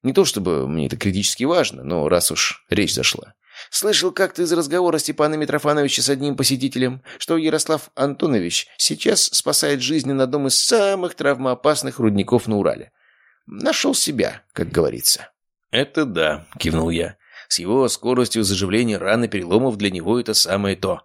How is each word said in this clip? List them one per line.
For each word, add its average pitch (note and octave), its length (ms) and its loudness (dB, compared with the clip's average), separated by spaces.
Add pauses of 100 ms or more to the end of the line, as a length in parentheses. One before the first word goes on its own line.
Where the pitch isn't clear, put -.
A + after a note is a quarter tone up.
Не C3 100 0
то F#3+ 120 6
чтобы E2+ 440 0
мне D2+ 180 -2
это - 100 -4
критически G2+ 480 -2
важно, D3+ 400 0
но D2+ 240 0
раз F2 240 2
уж - 360 -4
речь F#2+ 260 0
зашла". - 400 -2 (360)
"Слышал - 400 0
как-то F3 320 -2
из E3 100 2
разговора E3+ 460 2
Степана D3+ 380 0
Митрофановича D3 680 0
с - 60 0
одним C#3 280 0
посетителем, B2+ 680 0 (160)
что - 180 0
Ярослав D#3 580 0
Антонович C3+ 720 0 (100)
сейчас - 500 0
спасает C#3+ 540 0
жизни C3+ 300 -2
на C3+ 140 2
одном C#3 240 -2
из B2+ 100 2
самых G3 560 0
травмоопасных C3+ 840 0
рудников A2 480 2
на A2 80 0
Урале. D#2+ 340 -2 (560)
Нашел C4+ 480 -2
себя, - 480 -2 (100)
как E2+ 180 -4
говорится". - 600 0 (400)
"Это C#3+ 340 0
да", D#2+ 420 0 (120)
кивнул D#2+ 320 0
я. E2 260 -4 (320)
С - 100 -2
его A2+ 300 2
скоростью A2+ 560 0
заживления G2 540 0
ран A2 260 2
и A2 40 -2
переломов G#2 480 0
для G2+ 140 0
него F#2 280 -2
это A2 160 -4
самое G2 420 0
то. F2+ 280 -4